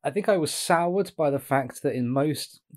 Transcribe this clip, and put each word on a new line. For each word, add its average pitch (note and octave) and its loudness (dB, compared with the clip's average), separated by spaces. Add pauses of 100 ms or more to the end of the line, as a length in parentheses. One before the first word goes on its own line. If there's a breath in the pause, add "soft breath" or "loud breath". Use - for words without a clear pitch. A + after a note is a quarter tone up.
I C#3+ -2
think C#3+ -2
I G3 6
was D3+ 0
soured F3+ 0
by D3+ 2
the C#3 2
fact C3+ -2
that B2+ 0
in B2 -2
most C#3 -2 (160)